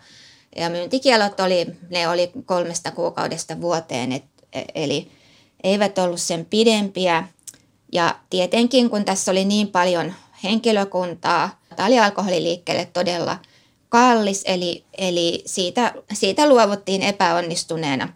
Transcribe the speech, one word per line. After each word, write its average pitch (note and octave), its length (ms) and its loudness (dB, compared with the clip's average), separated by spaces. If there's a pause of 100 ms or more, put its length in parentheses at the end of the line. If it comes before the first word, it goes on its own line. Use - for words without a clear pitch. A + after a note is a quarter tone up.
(560)
ja E3+ 140 -4
myyntikiellot G3+ 680 0
oli, F#3 260 2 (240)
ne F3 180 0
oli F3 240 0 (140)
kolmesta E3+ 440 -4
kuukaudesta E3 720 -6
vuoteen, D#3+ 520 -4
et, C3 120 -6 (500)
eli D3 360 -4 (540)
eivät G3+ 340 0
ollut F3 220 -2
sen E3+ 240 -4
pidempiä. G3 840 0 (680)
Ja E3+ 200 2 (160)
tietenkin, A#3 600 2
kun G#3 140 -2
tässä F#3+ 260 -2
oli F#3+ 140 2
niin G3+ 240 2
paljon F3 460 0 (300)
henkilökuntaa, G3 1160 -2 (160)
tämä F3+ 100 -2
oli B3 120 4
alkoholiliikkeelle F3 920 0
todella F3 460 -2 (500)
kallis, A3+ 580 4
eli, F3+ 380 -4 (140)
eli F3 480 -2
siitä, - 480 -2 (180)
siitä A#3 360 2
luovuttiin G3+ 540 4
epäonnistuneena E3+ 1120 -2